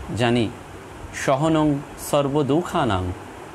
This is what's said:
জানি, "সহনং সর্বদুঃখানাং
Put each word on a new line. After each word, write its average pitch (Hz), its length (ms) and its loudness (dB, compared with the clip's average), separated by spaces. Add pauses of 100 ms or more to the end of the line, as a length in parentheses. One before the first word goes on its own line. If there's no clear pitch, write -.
(160)
জানি, 120 320 4 (680)
"সহনং 151 600 4 (360)
সর্বদুঃখানাং 143 920 2 (500)